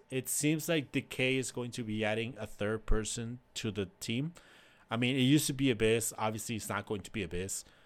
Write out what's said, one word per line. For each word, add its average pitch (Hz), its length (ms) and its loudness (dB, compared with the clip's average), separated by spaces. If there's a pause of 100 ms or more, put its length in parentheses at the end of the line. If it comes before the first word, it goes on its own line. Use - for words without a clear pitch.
(100)
it 131 180 -4
seems 151 400 2
like 160 240 0
Decay 131 440 0
is 127 140 -2
going 123 220 -6
to 127 100 -6
be 107 220 -2
adding 113 340 -2
a 110 80 -8
third 110 400 -4
person 113 540 0 (140)
to - 160 -4
the 98 180 -2 (120)
team. 135 320 -2 (580)
I 117 60 0
mean, 123 200 2
it 135 40 4
used 143 280 6
to 151 40 0
be 135 180 2
Abyss. 110 460 4
Obviously, 110 400 -2
it's 101 120 -6
not 101 180 -2
going 104 140 -4
to - 100 -12
be 110 120 -4
Abyss, 87 420 -6 (220)